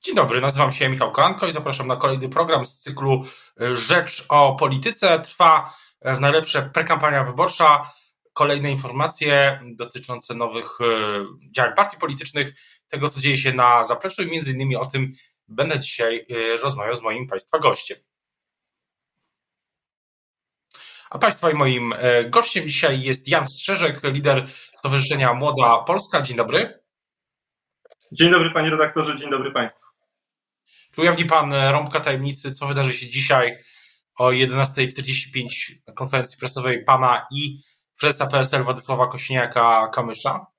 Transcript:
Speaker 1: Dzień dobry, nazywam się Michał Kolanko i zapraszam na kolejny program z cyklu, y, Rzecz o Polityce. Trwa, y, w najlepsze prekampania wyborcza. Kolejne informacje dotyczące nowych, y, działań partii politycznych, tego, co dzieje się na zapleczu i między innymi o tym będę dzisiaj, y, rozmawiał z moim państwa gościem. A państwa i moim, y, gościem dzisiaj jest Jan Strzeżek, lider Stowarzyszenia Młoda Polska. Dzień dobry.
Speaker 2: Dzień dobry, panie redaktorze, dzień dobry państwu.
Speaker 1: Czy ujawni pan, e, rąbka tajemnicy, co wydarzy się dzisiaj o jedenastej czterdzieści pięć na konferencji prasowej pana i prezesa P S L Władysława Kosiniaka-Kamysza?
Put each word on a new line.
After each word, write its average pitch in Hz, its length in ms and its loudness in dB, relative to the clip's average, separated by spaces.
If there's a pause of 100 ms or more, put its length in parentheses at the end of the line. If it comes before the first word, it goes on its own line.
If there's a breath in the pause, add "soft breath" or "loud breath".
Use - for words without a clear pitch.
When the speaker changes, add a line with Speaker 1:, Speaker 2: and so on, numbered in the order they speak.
Speaker 1:
Dzień 381 100 -4
dobry, 127 260 2
nazywam 135 300 2
się 131 180 0
Michał 131 220 -2
Kolanko 185 360 2
i - 40 -4
zapraszam 135 360 -6
na 127 80 -2
kolejny 131 340 -2
program 143 360 0
z - 140 -14
cyklu, 135 440 -2 (380 loud breath)
y, 123 140 -2
Rzecz 170 540 -2
o 139 260 6
Polityce. 160 640 0
Trwa, 160 540 4 (340 loud breath)
y, 131 80 0
w 135 40 -4
najlepsze 143 540 0
prekampania 151 500 0
wyborcza. 147 680 2 (420 loud breath)
Kolejne 143 380 0
informacje 139 920 0
dotyczące 120 720 -12
nowych, 117 460 -6
y, 107 680 -2
działań 120 240 2
partii 202 220 2
politycznych, 143 560 -6 (340 soft breath)
tego, 143 220 -4
co 135 100 -10
dzieje 135 180 0
się 131 160 0
na 123 300 4
zapleczu 185 400 -4
i 160 80 -6
między 156 220 -6
innymi 135 220 -2
o 120 100 -4
tym 135 260 -4 (360 soft breath)
będę 143 320 -4
dzisiaj, 117 520 -4
y, 113 260 -2
rozmawiał 120 380 -4
z 117 60 -10
moim 113 260 -6
państwa 117 320 -4
gościem. 127 380 -2 (3000 loud breath)
A - 80 -12
państwa 170 340 2
i - 20 0
moim, 127 400 0
y, 120 360 2
gościem - 380 2
dzisiaj 139 340 0
jest 131 260 -4
Jan 139 200 2
Strzeżek, 165 560 -2
lider 139 440 0 (300 loud breath)
Stowarzyszenia 135 560 0
Młoda 127 540 4
Polska. 180 340 0
Dzień 123 160 -6
dobry. 127 460 -2 (1300)
Speaker 2:
Dzień 170 200 4
dobry, 165 200 4
panie 160 180 0
redaktorze, 151 480 0
dzień 139 120 -10
dobry 135 220 -4
państwu. 120 340 -6 (1080 soft breath)
Speaker 1:
Czy 156 100 -4
ujawni 170 240 4
pan, 151 280 2
e, 135 180 4
rąbka 147 280 0
tajemnicy, 139 540 -4
co 139 140 -8
wydarzy 139 260 0
się 120 160 -10
dzisiaj 127 480 2 (600 soft breath)
o 127 140 4
jedenastej 131 580 0
czterdzieści 131 420 -8
pięć - 440 -8 (120)
na - 60 -20
konferencji 131 440 -4
prasowej 131 460 -4
pana 127 480 4
i 139 300 -8 (380 loud breath)
prezesa 143 280 0
P 139 120 0
S 131 140 0
L 131 100 0
Władysława 123 420 -2
Kosiniaka-Kamysza? 120 1400 0 (140)